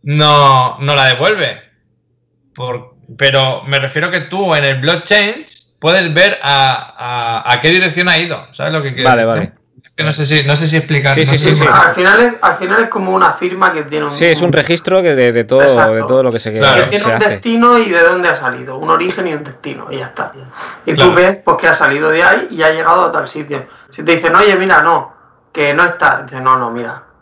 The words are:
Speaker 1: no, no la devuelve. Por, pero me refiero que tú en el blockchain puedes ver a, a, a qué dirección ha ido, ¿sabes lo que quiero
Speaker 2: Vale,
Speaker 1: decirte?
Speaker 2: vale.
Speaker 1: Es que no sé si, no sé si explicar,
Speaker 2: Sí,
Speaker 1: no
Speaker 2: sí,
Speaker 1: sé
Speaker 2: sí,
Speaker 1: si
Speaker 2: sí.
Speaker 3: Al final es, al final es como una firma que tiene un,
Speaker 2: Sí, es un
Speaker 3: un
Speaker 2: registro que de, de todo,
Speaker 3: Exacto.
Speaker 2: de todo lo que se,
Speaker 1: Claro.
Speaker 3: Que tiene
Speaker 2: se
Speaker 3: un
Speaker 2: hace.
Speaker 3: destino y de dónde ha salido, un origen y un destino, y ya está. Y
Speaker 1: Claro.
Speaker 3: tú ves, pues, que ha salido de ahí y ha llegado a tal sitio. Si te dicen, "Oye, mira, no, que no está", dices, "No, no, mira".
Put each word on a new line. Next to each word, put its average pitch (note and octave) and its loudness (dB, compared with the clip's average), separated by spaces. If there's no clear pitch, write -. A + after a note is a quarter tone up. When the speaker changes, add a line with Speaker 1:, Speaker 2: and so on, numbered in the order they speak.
Speaker 1:
no, C#3+ 2
no C#3 -2
la C3+ 2
devuelve. C#3 -2
Por, B2 -12
pero C3+ 0
me C#3 -2
refiero D3+ -4
que F3+ -4
tú F3+ -2
en D3 2
el C3+ 0
blockchain G3+ -2
puedes E3+ 0
ver F#3 2
a, A#2+ -2
a, B2 0
a B2+ 0
qué D3+ 0
dirección F3+ 0
ha E3 2
ido, E3 -6
¿sabes D3+ -6
lo D#3 -4
que C3+ -8
quiero B2+ 0
Speaker 2:
Vale, A#2 2
Speaker 1:
decirte? G#2+ -2
Speaker 2:
vale. - -20
Speaker 1:
Es - -20
que - -8
no D3+ -2
sé D3 -4
si, D3 2
no D3 2
sé D#3+ -2
si D#3 0
explicar, C#3+ 0
Speaker 2:
Sí, D#3 2
Speaker 1:
no C3+ 2
Speaker 2:
sí, - 2
Speaker 1:
sé - -2
Speaker 2:
sí, - 4
Speaker 1:
si D3 2
Speaker 2:
sí. - 4
Speaker 3:
Al - 4
final G3 2
es, A#3+ 2
al F3 0
final G3+ -2
es A3+ -2
como F#3 -4
una F3 2
firma F3+ -2
que D#3 -6
tiene D3 -6
un, C#3+ -8
Speaker 2:
Sí, D#3+ 0
es D#3+ 4
un F3 2
Speaker 3:
un D3+ 2
Speaker 2:
registro F3 0
que D#3+ 2
de, B2 4
de A#2 0
todo, C3 4
Speaker 3:
Exacto. A#2 4
Speaker 2:
de A2+ 0
todo B2+ 2
lo B2 0
que A#2 -4
se, A2 -6
Speaker 1:
Claro. C3+ 4
Speaker 3:
Que - -4
tiene G3+ -2
Speaker 2:
se A3+ 0
Speaker 3:
un A2+ 0
Speaker 2:
hace. G#3+ 2
Speaker 3:
destino A#3 2
y G#3 0
de E3+ 2
dónde F3+ 2
ha D3 0
salido, B2+ -8
un D#3 -6
origen F3+ -2
y D#3 -4
un D3+ -8
destino, C#3 -14
y C#3 -10
ya - -10
está. - -10
Y D#3+ -2
Speaker 1:
Claro. F3+ 4
Speaker 3:
tú D#3+ 0
ves, F#3+ 2
pues, E3 0
que E3 0
ha D#3+ 2
salido D3+ 0
de D#3+ 0
ahí - 0
y D#3+ -6
ha D#3 4
llegado E3 0
a D#3 -4
tal D3 -6
sitio. C#3+ -10
Si - -16
te E3+ 0
dicen, E3 0
"Oye, G3+ 4
mira, F#3 2
no, E3 -2
que C#3+ -2
no F3 2
está", - -2
dices, C3 -14
"No, C3 2
no, A#2+ -4
mira". A#2 -10